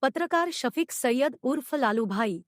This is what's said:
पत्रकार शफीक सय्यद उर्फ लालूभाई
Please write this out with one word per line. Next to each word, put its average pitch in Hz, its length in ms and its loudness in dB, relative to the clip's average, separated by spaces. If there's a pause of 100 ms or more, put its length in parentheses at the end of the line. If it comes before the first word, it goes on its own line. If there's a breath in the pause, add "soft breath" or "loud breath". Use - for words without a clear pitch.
पत्रकार 339 520 0
शफीक - 380 -2
सय्यद 254 500 2
उर्फ 285 340 -2
लालूभाई 214 720 0